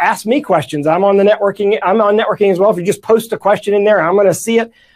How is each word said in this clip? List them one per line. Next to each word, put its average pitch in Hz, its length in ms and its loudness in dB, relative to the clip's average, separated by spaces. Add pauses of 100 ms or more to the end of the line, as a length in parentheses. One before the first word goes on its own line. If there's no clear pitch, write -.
ask 190 260 -2
me 262 140 0
questions. 151 480 -2
I'm 175 160 0
on 202 140 2
the 196 60 2
networking, 202 600 0
I'm 196 160 0
on 208 160 2
networking 208 340 0
as 175 80 0
well. 202 120 2
If 180 80 -2
you 175 60 -8
just 196 180 -4
post 220 300 0
a - 60 -8
question 202 360 -2
in 202 100 0
there, 208 160 2
I'm 170 160 0
gonna 196 180 2
see 226 240 -2
it. 226 140 -4 (240)